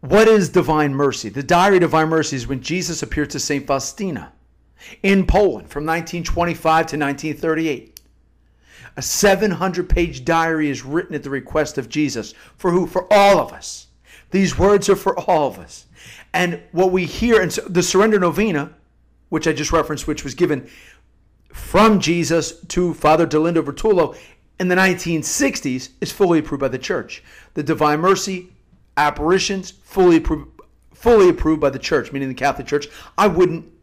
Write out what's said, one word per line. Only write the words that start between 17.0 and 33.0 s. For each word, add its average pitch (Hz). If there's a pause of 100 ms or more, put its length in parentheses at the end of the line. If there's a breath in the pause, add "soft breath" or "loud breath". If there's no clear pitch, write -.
hear, 226
and 175
so -
the 175
Surrender 208
Novena, 170 (540)
which 160
I 160
just 143
referenced, 151
which 147
was 131
given 147 (840 loud breath)
from 208
Jesus 165
to 175
Father 160
Dolindo 160
Bertullo 170 (440 loud breath)
in 180
the 180
nineteen 175
sixties, - (100)
is 139
fully 175
approved 143
by 135
the 127
Church. 131 (300 soft breath)
The 151
Divine 147
Mercy 185 (460)
apparitions, 170
fully 175
appro-, 151 (460)
fully 208
approved 156
by 143
the 127
Church, 165
meaning 139
the 131
Catholic 131
Church. 143 (300 loud breath)